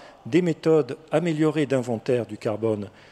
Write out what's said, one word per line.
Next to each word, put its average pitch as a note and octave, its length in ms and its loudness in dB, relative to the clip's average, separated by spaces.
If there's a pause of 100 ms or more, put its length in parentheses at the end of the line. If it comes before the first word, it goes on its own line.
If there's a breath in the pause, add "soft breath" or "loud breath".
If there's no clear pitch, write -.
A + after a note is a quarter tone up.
(260 loud breath)
des D3+ 160 2
méthodes D#3+ 560 2 (140)
améliorées D#3 560 0
d'inventaire A#2+ 580 -2
du G#2 140 -14
carbone G#2+ 500 -2 (220 loud breath)